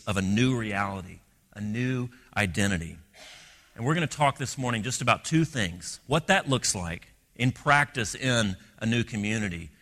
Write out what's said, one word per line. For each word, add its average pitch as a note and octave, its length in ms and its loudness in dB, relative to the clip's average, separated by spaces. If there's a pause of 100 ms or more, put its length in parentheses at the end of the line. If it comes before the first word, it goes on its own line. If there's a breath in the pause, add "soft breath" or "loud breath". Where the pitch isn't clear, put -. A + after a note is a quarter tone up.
of G2+ 100 -2
a G2 60 2
new A#2 340 2
reality, G2 600 -4 (340)
a G#2 80 -14
new B2 480 -2 (260 loud breath)
identity. F#2+ 640 0 (800 loud breath)
And A#2 80 -6
we're D3 100 2
gonna E3 120 0
talk C#3 320 2
this C3 180 -6
morning A#2+ 260 -2
just B2 200 -4
about A#2+ 220 2
two D#3+ 200 4
things. F2+ 640 -4
What D#3 220 2
that F#3+ 200 4
looks B2+ 260 0
like F2 340 -6 (280)
in B2 160 2
practice C#3+ 640 2
in A#2 420 0 (240 loud breath)
a A2 60 -4
new A2+ 180 2
community, G#2 680 -4 (120)